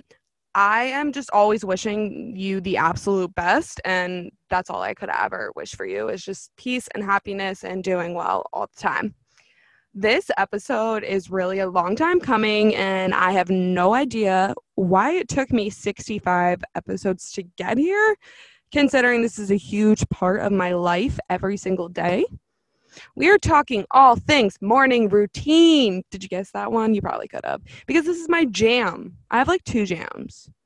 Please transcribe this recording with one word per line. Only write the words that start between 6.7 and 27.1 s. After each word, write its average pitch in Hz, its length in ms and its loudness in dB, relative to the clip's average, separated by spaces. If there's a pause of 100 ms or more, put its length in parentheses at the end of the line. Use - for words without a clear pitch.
and 208 80 -8
happiness 196 600 -4
and 185 200 -8
doing 175 320 -4
well 98 360 -4
all - 140 -6
the - 160 -18
time. 160 320 -4 (800)
This 220 460 0
episode 220 640 -4
is 190 260 -4
really 190 300 -2
a 190 100 -2
long 180 260 -2
time 339 240 2
coming, 214 560 2
and 190 380 0
I 185 160 2
have 185 220 2
no 185 420 2
idea 214 640 0 (180)
why 190 380 2
it 349 180 -2
took 269 240 -2
me 214 160 0
sixty-five 180 920 -2 (100)
episodes 190 600 -6
to 196 100 -8
get 180 340 -6
here, 403 380 2 (580)
considering 254 480 2
this 226 180 -2
is 202 100 -4
a 202 60 2
huge 214 540 2
part 185 320 -2
of 202 100 0
my 185 220 2
life 175 440 0 (120)
every 190 260 -2
single 185 320 -4
day. 180 380 -2 (880)
We 302 140 2
are 403 80 8
talking 285 540 2
all 254 260 8
things 262 420 2
morning 240 480 4
routine. 247 1040 4
Did 190 100 -12
you 190 60 -14
guess 190 240 -8
that 202 180 -6
one? 226 240 2
You 202 80 0
probably - 280 -6